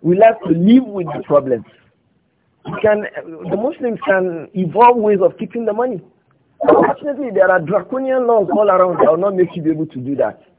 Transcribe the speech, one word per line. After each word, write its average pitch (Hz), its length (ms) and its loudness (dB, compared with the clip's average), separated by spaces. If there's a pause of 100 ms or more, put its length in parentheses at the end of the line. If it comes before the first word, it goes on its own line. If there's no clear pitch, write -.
We 175 160 2
like 220 240 4
to 185 80 -8
live 202 360 4
with 202 200 -8 (100)
the 117 80 -12
problems. 131 420 -2 (1000)
We - 160 -10
can, 214 240 0 (440)
the - 60 -4
Muslims 233 500 -6
can 185 480 -2
evolve 190 440 4
ways 208 240 2
of 175 160 0
keeping 233 280 -8
the 214 80 -2
money. 226 280 -4 (640)
Unfortunately, 285 720 0
there 190 160 4
are 185 120 2
draconian 254 640 -2
laws 220 240 2
all 208 180 2
around 185 280 2
that - 120 4
will 160 80 2
not 196 180 -2
make 180 200 0
you 175 60 -8
be 156 80 -2
able 156 160 -2
to 156 140 -12
do 127 180 -6
that. 110 240 -4 (180)